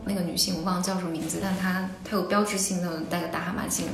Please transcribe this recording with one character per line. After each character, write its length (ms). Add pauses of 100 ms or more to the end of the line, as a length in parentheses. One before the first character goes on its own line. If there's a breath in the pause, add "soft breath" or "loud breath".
那 80
个 80
女 160
性， 220
我 40
忘 120
了 80
叫 160
什 40
么 60
名 180
字， 140
但 160
她， 320 (140)
她 120
有 80
标 200
志 120
性 280
的 260
戴 120
个 80
大 100
蛤 180
蟆 100
镜， 260